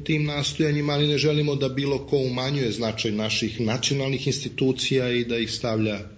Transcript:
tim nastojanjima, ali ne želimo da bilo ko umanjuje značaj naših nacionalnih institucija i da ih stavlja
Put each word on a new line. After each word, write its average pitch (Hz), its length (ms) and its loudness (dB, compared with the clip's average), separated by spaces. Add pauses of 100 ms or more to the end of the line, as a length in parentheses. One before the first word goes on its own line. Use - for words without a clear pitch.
tim 151 200 0
nastojanjima, 147 680 0
ali 147 140 4
ne 147 100 2
želimo 151 380 2
da 135 140 0
bilo 139 360 0
ko 147 120 2
umanjuje 127 540 0
značaj 110 400 -2
naših 107 500 -2
nacionalnih 131 640 0
institucija 131 840 0
i 123 140 0
da 117 120 -2
ih 113 140 -2
stavlja 110 480 0 (180)